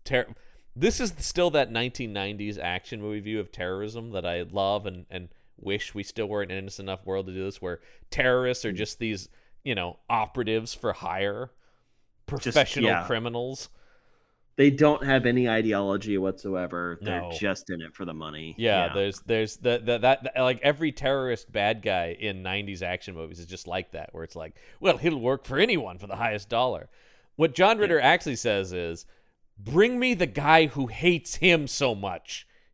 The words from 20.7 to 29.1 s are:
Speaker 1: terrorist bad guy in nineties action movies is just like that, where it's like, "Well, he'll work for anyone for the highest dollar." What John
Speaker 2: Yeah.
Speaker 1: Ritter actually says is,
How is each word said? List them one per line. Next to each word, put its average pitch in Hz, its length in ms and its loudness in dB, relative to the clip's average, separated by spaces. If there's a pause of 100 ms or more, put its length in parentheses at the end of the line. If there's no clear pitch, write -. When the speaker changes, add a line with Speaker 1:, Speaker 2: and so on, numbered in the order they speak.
Speaker 1:
terrorist 131 580 0
bad 107 300 2
guy 90 400 0
in 98 220 -4
nineties 95 400 -6
action 90 320 -6
movies 82 240 -10
is 85 80 -14
just 87 200 -14
like 90 260 -6
that, 80 200 -12
where 82 120 -10
it's - 120 -14
like, 80 180 -12 (240)
"Well, 165 200 4
he'll 156 200 0
work 127 280 0
for 135 120 -4
anyone 156 400 2
for 98 80 -16
the 98 100 -8
highest 107 340 -4
dollar." 117 400 0 (460)
What 151 180 4
John 208 220 6
Speaker 2:
Yeah. 208 60 0
Speaker 1:
Ritter 170 180 4
actually 143 360 4
says 98 380 0
is, 85 320 -6 (520)